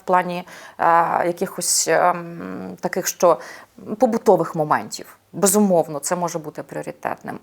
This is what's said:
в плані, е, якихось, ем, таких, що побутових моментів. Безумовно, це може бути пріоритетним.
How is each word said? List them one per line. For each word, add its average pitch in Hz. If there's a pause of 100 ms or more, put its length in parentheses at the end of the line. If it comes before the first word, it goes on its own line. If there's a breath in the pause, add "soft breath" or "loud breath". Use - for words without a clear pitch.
в -
плані, 180 (320 loud breath)
е, 170
якихось, 175
ем, 175
таких, 180
що - (600 loud breath)
побутових 214
моментів. 151 (160)
Безумовно, 175
це 175
може 170
бути 147
пріоритетним. -